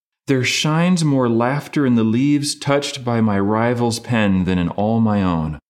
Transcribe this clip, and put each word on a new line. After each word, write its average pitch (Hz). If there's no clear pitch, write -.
There 131
shines 165
more 131
laughter 135
in 123
the 117
leaves 139
touched 143
by 117
my 104
rival's 113
pen 101
than 92
in 87
all 107
my 107
own." 80